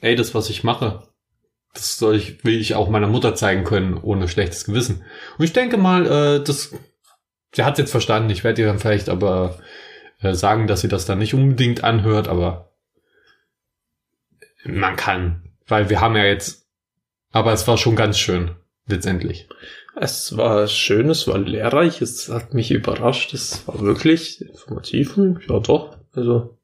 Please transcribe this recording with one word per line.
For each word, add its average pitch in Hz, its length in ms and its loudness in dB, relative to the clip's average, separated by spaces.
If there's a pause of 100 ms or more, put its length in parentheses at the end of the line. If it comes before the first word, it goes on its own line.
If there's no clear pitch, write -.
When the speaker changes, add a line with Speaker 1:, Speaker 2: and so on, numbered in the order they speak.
Speaker 1:
ey, 117 140 2
das, 117 200 -2
was 107 140 -2
ich - 140 -8
mache, 117 400 -2 (720)
das - 240 -8
soll 110 180 4
ich, 95 300 -4
will 113 140 2
ich 107 160 -2
auch 107 140 0
meiner 104 180 2
Mutter 113 280 2
zeigen 98 280 0
können, 95 340 0
ohne 95 300 -2
schlechtes 90 380 -4
Gewissen. 104 380 -2 (340)
Und 156 80 2
ich 165 80 0
denke 247 240 2
mal, 185 280 4
äh, 147 380 2
das, - 300 -6 (800)
sie - 100 -2
hat's 143 160 0
jetzt 139 120 0
verstanden, 113 380 0
ich 95 140 -2
werd 113 160 2
ihr 113 80 4
dann 101 120 0
vielleicht 101 300 0
aber, 92 500 0 (600)
äh, 95 120 0
sagen, 104 340 2
dass 101 140 0
sie - 60 -2
das 101 180 -2
dann 98 140 -2
nicht 107 140 -2
unbedingt 131 500 2
anhört, 107 440 2
aber 87 440 -2 (1900)
man 92 320 -4
kann, 90 540 -2 (180)
weil 104 220 2
wir 101 120 2
haben 113 140 2
ja 104 100 4
jetzt, - 420 -2 (640)
aber 113 220 2
es - 140 -2
war 117 100 4
schon 113 180 2
ganz 104 220 2
schön, 87 340 -2 (360)
letztendlich. 90 600 -4 (500)
Speaker 2:
Es - 380 -6
war 107 320 2
schön, 113 420 2
es 160 180 0
war 98 100 0
lehrreich, 120 640 0
es - 280 -8
hat - 240 -8
mich 120 180 0
überrascht, - 600 -2
es - 340 -8
war - 120 -10
wirklich 135 640 0
informativ - 760 -6
und 185 300 2
ja - 120 0
doch, - 380 0 (160)
also. 120 500 -2